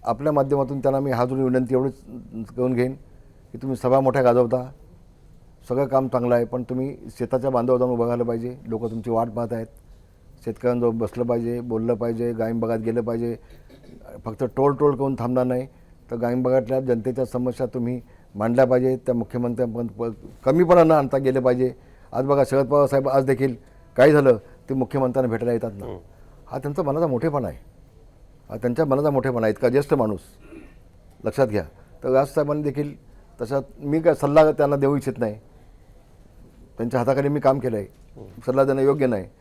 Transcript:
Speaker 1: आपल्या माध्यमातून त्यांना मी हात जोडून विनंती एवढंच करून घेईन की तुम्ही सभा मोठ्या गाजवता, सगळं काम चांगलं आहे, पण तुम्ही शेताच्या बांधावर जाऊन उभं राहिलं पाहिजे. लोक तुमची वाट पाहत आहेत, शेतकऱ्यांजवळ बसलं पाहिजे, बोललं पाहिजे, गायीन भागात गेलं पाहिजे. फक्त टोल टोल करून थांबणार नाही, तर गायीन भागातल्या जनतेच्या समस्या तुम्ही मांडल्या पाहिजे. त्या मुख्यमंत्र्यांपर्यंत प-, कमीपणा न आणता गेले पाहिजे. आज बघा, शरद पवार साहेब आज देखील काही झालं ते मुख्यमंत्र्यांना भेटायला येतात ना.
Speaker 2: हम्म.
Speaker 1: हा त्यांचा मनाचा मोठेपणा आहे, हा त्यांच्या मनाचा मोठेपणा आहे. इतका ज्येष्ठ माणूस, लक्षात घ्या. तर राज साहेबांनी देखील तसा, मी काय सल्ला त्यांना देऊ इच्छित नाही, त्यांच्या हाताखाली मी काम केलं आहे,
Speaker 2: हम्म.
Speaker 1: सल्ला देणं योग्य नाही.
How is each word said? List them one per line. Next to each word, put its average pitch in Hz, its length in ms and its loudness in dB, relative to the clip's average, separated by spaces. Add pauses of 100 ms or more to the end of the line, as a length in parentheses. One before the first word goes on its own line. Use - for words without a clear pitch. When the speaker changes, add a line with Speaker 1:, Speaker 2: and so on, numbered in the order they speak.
Speaker 1:
आपल्या 117 300 -2
माध्यमातून 139 460 0
त्यांना 135 200 0
मी 139 120 -2
हात 123 160 0
जोडून 131 160 -2
विनंती 127 300 0
एवढंच 131 200 0 (560)
करून 123 240 -2
घेईन 127 220 -2 (560)
की 117 60 -16
तुम्ही 131 200 -6
सभा 131 220 2
मोठ्या 135 220 2
गाजवता, 123 500 2 (1000)
सगळं 131 180 0
काम 131 200 0
चांगलं 120 280 0
आहे, 120 100 2
पण 123 180 -6
तुम्ही 131 340 -6 (120)
शेताच्या 127 400 -4
बांधावर 127 300 2
जाऊन 127 120 2
उभं 117 140 0
राहिलं 120 180 -2
पाहिजे. 120 340 -6 (100)
लोक 113 240 -6
तुमची 113 200 -6
वाट 117 180 0
पाहत 117 240 -6
आहेत, 113 120 -8 (800)
शेतकऱ्यांजवळ 120 460 0
बसलं 113 320 -4
पाहिजे, 120 380 -2
बोललं 117 320 -2
पाहिजे, 117 400 -4
गायीन 113 260 -4
भागात 117 200 -2
गेलं 113 220 -2
पाहिजे. 117 360 -4 (880)
फक्त 113 180 -6
टोल 135 320 0
टोल 143 200 2
करून 135 240 -2
थांबणार 123 240 0
नाही, 127 240 -2 (440)
तर 120 40 -8
गायीन 123 280 -2
भागातल्या 127 380 0
जनतेच्या 123 440 -2
समस्या 127 400 -4
तुम्ही 120 360 -4 (340)
मांडल्या 117 300 4
पाहिजे. 127 320 2
त्या 123 180 -2
मुख्यमंत्र्यांपर्यंत 120 720 -4
प-, 110 380 -10 (180)
कमीपणा 170 380 6
न 160 80 6
आणता 139 260 2
गेले 131 220 2
पाहिजे. 127 340 2 (400)
आज 131 120 -2
बघा, 143 260 4
शरद 135 160 2
पवार 143 200 4
साहेब 135 220 0
आज 135 160 2
देखील 131 300 0 (420)
काही 143 140 8
झालं 135 260 6 (320)
ते 135 40 -2
मुख्यमंत्र्यांना 127 580 0
भेटायला 117 220 -2
येतात 117 200 -4
ना. 101 120 -14
Speaker 2:
हम्म. 104 120 -12 (500)
Speaker 1:
हा 127 100 -10
त्यांचा 143 260 -4
मनाचा 151 240 0
मोठेपणा 139 400 -2
आहे, 73 100 -10 (920)
हा - 80 -10
त्यांच्या 123 280 0
मनाचा 143 240 0
मोठेपणा 123 360 0
आहे. 107 60 2
इतका 120 180 0
ज्येष्ठ 139 240 0
माणूस, 107 260 0 (1040)
लक्षात 120 240 0
घ्या. 104 160 -2 (400)
तर 131 60 -2
राज 131 180 2
साहेबांनी 147 360 -2
देखील 143 500 -8 (280)
तसा, 127 180 -2 (200)
मी 147 200 -2
काय 160 140 4
सल्ला 151 380 4
त्यांना 143 240 2
देऊ 139 200 2
इच्छित 131 220 -4
नाही, 107 220 -4 (1400)
त्यांच्या 120 220 -4
हाताखाली 135 280 0
मी 147 120 0
काम 135 200 2
केलं 113 180 -4
आहे, 98 80 -6 (300)
Speaker 2:
हम्म. 98 300 -20
Speaker 1:
सल्ला 131 180 2
देणं 135 180 2
योग्य 139 260 2
नाही. 101 180 -2 (160)